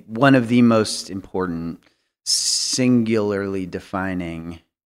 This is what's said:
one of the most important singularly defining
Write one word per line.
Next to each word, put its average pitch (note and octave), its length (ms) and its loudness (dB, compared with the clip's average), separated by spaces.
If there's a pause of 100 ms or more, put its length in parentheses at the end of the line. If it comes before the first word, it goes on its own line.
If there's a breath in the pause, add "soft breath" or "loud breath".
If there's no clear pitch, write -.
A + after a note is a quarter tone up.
one B2 280 4
of A#2 140 4
the B2 120 4
most A2+ 480 2
important F2 760 -6 (440)
singularly G#2 1400 0
defining F2 920 -8 (260)